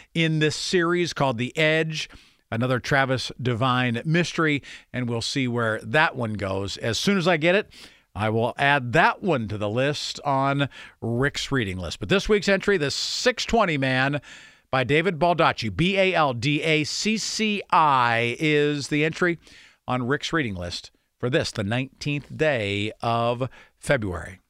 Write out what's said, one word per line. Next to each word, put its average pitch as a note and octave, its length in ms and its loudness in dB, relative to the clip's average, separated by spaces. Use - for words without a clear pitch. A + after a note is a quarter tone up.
in D#3+ 260 2
this D3+ 160 2
series F3 560 0
called C3 260 0
The B2 200 -4
Edge, D#3 520 0
another B2 280 0
Travis C3 500 0
Devine B2 640 0
mystery, D#3 580 0
and B2 160 -4
we'll A#2 140 -2
see C3 260 -2
where A2+ 360 0
that D3+ 340 2
one A2+ 160 -2
goes F#2+ 420 -4
as A#2 240 -4
soon G3+ 180 2
as E3 80 0
I F3 120 4
get E3+ 180 2
it. - 160 -2
I G#2+ 160 -2
will A2+ 280 0
add C#3 340 2
that G#3+ 320 4
one C#3+ 240 0
to G#2+ 100 -6
the G#2 120 -2
list C3+ 560 -2
on C#3 420 0
Rick's A#2+ 500 -2
reading G2+ 280 0
list. F2 240 -6
But F#2+ 80 -8
this F#3+ 180 2
week's G#3 220 2
entry, G3 280 2
The C#3+ 140 0
Six - 540 -2
twenty F#3+ 320 2
Man C3+ 420 0
by C3 140 2
David D#3+ 340 2
Baldacci, D3 560 2
B F3+ 240 2
A F#3+ 160 4
L D#3 200 2
D C#3+ 280 0
A D#3 220 2
C G#3+ 340 -2
C G#3 540 -2
I, A#2+ 680 4
is D3 520 2
the D3+ 160 2
entry E3 340 0
on B2+ 180 -2
Rick's C#3+ 280 -2
reading B2+ 220 -2
list F2 360 -8
for B2 80 -2
this, C#3 220 0
the A2 120 -4
nineteenth C3 720 -6
day G#2+ 560 0
of A#2 460 0
February. F#2 640 -4